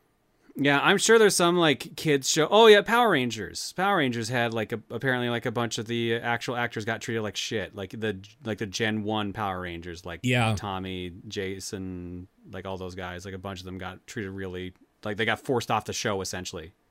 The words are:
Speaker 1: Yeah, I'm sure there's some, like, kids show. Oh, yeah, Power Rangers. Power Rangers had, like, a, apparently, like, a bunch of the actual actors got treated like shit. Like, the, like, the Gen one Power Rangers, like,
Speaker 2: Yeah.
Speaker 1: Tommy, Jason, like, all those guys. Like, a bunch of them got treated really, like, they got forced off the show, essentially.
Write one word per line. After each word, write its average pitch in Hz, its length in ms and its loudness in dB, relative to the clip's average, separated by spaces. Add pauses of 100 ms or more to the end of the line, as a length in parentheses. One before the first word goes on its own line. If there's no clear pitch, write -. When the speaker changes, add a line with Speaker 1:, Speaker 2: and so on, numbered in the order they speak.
(600)
Speaker 1:
Yeah, 143 220 4
I'm 175 160 6
sure 226 220 6
there's 208 160 6
some, 175 200 4
like, 160 380 2
kids 143 340 0
show. 156 220 2
Oh, 220 160 10
yeah, 208 160 12
Power 233 280 4
Rangers. 120 640 -2
Power 196 240 2
Rangers 117 300 0
had, 117 240 0
like, 110 200 -2
a, 113 80 -6 (100)
apparently, 123 380 0
like, 120 180 -2
a 123 60 -2
bunch 117 260 -2
of 113 80 -6
the 117 300 0
actual 117 400 -2
actors 120 280 -4
got 113 160 -4
treated 113 220 -4
like 104 140 -6
shit. 95 400 -4
Like, 98 140 -8
the, 107 280 -4 (260)
like, 107 140 -4
the 113 80 -4
Gen 107 380 -2
one 104 280 -2
Power 95 280 -4
Rangers, 85 440 -10
like, 85 200 -10
Speaker 2:
Yeah. 120 320 2
Speaker 1:
Tommy, 95 560 -6 (160)
Jason, 92 1000 -8 (240)
like, 92 160 -12
all 95 100 -6
those 90 200 -10
guys. 90 280 -10
Like, 98 100 -10
a 95 40 -12
bunch 95 220 -8
of 92 60 -14
them 92 120 -10
got 92 300 -12
treated 98 240 -8
really, 92 400 -8 (320)
like, 107 120 -4
they 110 80 0
got 110 140 0
forced 123 320 -2
off 110 140 0
the 107 80 -8
show, 101 280 -2
essentially. 90 520 -8 (180)